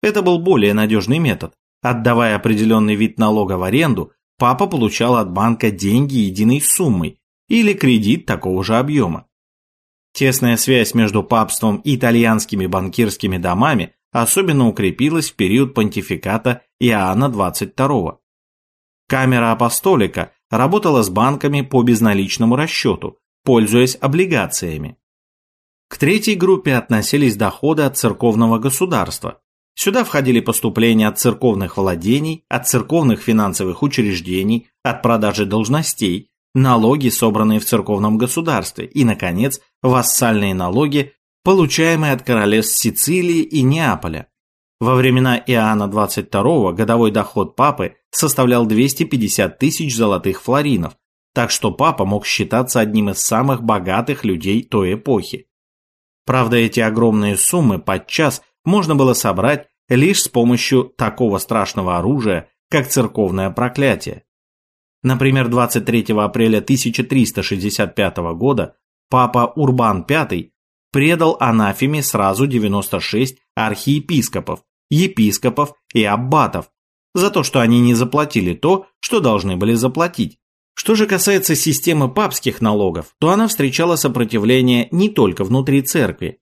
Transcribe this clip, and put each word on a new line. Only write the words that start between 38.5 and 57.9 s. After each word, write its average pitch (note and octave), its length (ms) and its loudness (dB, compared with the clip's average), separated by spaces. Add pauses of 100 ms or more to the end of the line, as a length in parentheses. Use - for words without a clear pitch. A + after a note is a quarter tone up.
и, - 180 0
наконец, G#2 560 -2 (220)
вассальные A#2 720 0
налоги, C3+ 580 -2 (300)
получаемые E3 680 2
от B2+ 100 -4
королевств G#2+ 560 0
Сицилии E3+ 640 0
и D3+ 200 0
Неаполя. B2 680 -2 (520)
Во A#2+ 140 2
времена B2+ 420 2
Иоанна A2 520 0
двадцать G2+ 400 -2
второго G#2+ 440 0
годовой A2+ 380 2
доход G2+ 460 -4
папы B2 400 -2 (140)
составлял B2 560 0
двести A#2 360 0
пятьдесят G#2 560 -2
тысяч C#3+ 380 -2
золотых G2 440 -2
флоринов, B2 560 -2 (380)
так A#2+ 160 -2
что G#2 220 -4
папа C#3 320 0
мог G2+ 200 -4
считаться A#2+ 540 -2
одним G#2+ 320 0
из F#2 80 -8
самых B2 440 -2
богатых A2 640 -2
людей F#2+ 380 0
той G2 320 0
эпохи. A2 540 -4 (760)
Правда, B2 320 0
эти A#2 220 2
огромные G#2+ 580 2
суммы A2+ 440 0
подчас B2 640 -2 (220)